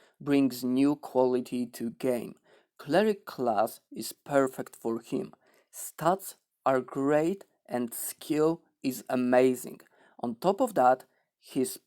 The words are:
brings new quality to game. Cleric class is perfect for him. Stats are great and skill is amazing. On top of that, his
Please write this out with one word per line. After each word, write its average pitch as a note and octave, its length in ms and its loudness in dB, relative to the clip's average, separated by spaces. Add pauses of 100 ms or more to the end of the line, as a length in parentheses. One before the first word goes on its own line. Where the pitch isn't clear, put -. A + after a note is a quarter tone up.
(220)
brings C3+ 420 2
new C3+ 320 2
quality B2+ 680 0
to - 240 -8
game. A#2 460 -4 (420)
Cleric G3+ 480 0
class A#2 560 -2 (100)
is - 220 -10
perfect C3+ 640 -2
for A#2 240 -4
him. - 320 -8 (400)
Stats - 640 -4 (300)
are C3+ 140 4
great D3+ 640 0 (220)
and B2 280 -4
skill D#3 680 -2 (200)
is B2+ 280 -4
amazing. B2+ 720 2 (400)
On A#2+ 140 -6
top G3 260 0
of A3+ 140 -2
that, B2+ 280 4 (380)
his - 460 -4